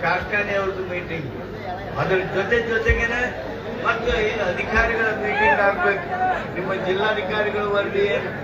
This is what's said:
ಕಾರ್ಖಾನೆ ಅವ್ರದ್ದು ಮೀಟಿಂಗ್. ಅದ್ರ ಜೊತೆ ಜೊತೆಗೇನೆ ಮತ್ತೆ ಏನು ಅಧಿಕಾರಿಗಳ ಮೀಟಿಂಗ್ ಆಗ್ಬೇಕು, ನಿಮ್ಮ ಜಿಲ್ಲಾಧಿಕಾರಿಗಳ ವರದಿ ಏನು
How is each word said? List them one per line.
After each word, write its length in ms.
ಕಾರ್ಖಾನೆ 580
ಅವ್ರದ್ದು 300
ಮೀಟಿಂಗ್. 380
ಅದ್ರ 160
ಜೊತೆ 220
ಜೊತೆಗೇನೆ 500
ಮತ್ತೆ 280
ಏನು 220
ಅಧಿಕಾರಿಗಳ 560
ಮೀಟಿಂಗ್ 440
ಆಗ್ಬೇಕು, 400
ನಿಮ್ಮ 160
ಜಿಲ್ಲಾಧಿಕಾರಿಗಳ 760
ವರದಿ 280
ಏನು 160